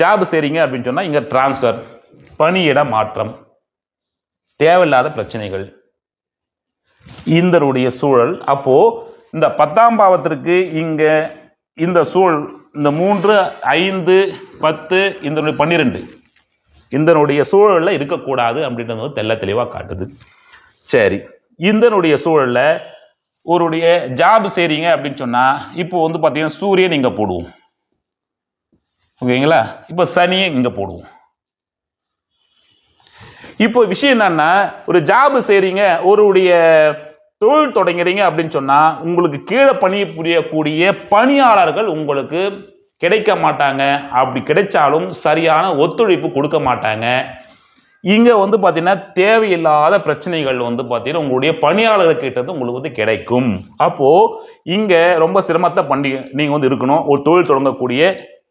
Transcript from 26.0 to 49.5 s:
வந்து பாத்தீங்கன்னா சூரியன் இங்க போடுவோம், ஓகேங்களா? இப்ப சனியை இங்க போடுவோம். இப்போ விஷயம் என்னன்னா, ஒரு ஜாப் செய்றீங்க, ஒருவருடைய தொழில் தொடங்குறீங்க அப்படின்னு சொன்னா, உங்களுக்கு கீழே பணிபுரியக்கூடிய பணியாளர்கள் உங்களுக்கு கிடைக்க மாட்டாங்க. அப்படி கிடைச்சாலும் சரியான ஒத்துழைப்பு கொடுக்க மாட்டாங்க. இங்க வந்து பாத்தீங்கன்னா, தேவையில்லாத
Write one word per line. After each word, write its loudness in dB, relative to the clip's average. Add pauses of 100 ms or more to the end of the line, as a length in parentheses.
வந்து -4
பாத்தீங்கன்னா -2
சூரியன் 0
இங்க 0
போடுவோம், -6 (1700)
ஓகேங்களா? 2 (320)
இப்ப 0 (100)
சனியை 2 (120)
இங்க 0
போடுவோம். -10 (2500)
இப்போ 2 (140)
விஷயம் 2
என்னன்னா, 2 (400)
ஒரு 4 (100)
ஜாப் 4 (120)
செய்றீங்க, 2 (260)
ஒருவருடைய 4 (880)
தொழில் 2
தொடங்குறீங்க 0
அப்படின்னு -4
சொன்னா, 2 (280)
உங்களுக்கு -2 (120)
கீழே 4 (100)
பணிபுரியக்கூடிய -2 (300)
பணியாளர்கள் 2
உங்களுக்கு -4 (600)
கிடைக்க 0
மாட்டாங்க. 0 (280)
அப்படி -2
கிடைச்சாலும் 0
சரியான 0 (100)
ஒத்துழைப்பு 0
கொடுக்க -2
மாட்டாங்க. -4 (1000)
இங்க 4
வந்து 2
பாத்தீங்கன்னா, 0 (160)
தேவையில்லாத 2